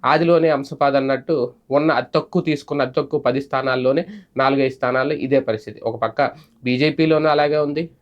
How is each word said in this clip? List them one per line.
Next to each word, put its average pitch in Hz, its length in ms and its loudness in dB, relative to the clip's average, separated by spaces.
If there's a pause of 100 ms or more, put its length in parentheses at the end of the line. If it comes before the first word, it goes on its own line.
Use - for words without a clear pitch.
ఆదిలోనే 160 440 4
అంశపాద 139 480 0
అన్నట్టు 135 560 -2 (180)
ఉన్న 147 220 2
అతి 127 220 -2
తక్కువ 165 280 0
తీసుకున్న 147 400 -4
అతి 131 140 -4
తక్కువ 143 240 -2
పది 131 200 0
స్థానాల్లోనే 131 640 -2 (320)
నాలుగైదు 135 380 2
స్థానాల్లో 131 400 -2
ఇదే 135 260 0
పరిస్థితి. 113 400 -6
ఒక 113 220 -4
పక్క 117 280 -2 (340)
బీజేపీలోనూ 151 640 2
అలాగే 147 300 2
ఉంది 151 320 -4 (120)